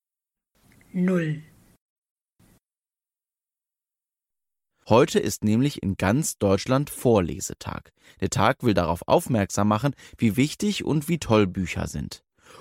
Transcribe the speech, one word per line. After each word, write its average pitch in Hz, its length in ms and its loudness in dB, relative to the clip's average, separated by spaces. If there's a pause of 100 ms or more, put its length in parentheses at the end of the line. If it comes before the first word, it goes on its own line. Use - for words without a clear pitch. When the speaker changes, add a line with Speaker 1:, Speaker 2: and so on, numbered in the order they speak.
(920)
Speaker 1:
Null. 175 500 0 (3500)
Speaker 2:
Heute 131 320 4
ist - 260 -4
nämlich 117 380 0
in 95 140 -4
ganz 113 400 0
Deutschland 123 540 0
Vorlesetag. - 1000 -2 (300)
Der 92 80 -4
Tag 120 360 0
will 110 100 4
darauf 87 340 -2
aufmerksam 107 580 0
machen, 110 280 0 (240)
wie 107 180 2
wichtig 156 480 -2
und 147 240 -2
wie 170 100 0
toll 107 280 2
Bücher 90 400 -4
sind. - 360 -10 (380)